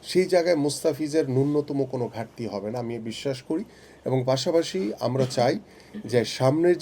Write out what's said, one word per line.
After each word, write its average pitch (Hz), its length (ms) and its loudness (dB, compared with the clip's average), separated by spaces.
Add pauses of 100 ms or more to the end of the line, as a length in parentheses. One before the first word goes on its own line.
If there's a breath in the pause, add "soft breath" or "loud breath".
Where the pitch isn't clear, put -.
সেই 180 240 2
জায়গায় 170 320 4
মোস্তাফিজের 147 600 0 (100)
ন্যূনতম 143 440 0 (140)
কোনো 123 120 -2 (100)
ঘাটতি 113 280 -10 (100)
হবে 101 180 -6
না, 123 120 -6
আমি 117 100 -6 (180)
বিশ্বাস 135 260 -4 (120)
করি। 160 140 -2 (440 loud breath)
এবং 131 120 2 (120)
পাশাপাশি 165 480 2 (280)
আমরা 131 180 0 (120)
চাই 127 180 4 (560 loud breath)
যে 120 80 4 (180)
সামনের 165 440 4